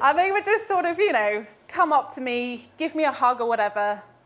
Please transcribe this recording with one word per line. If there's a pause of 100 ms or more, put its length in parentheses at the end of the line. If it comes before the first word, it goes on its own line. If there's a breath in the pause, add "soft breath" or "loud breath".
And
they
would
just
sort
of,
you
know, (200)
come
up
to
me,
give
me
a
hug
or
whatever, (240)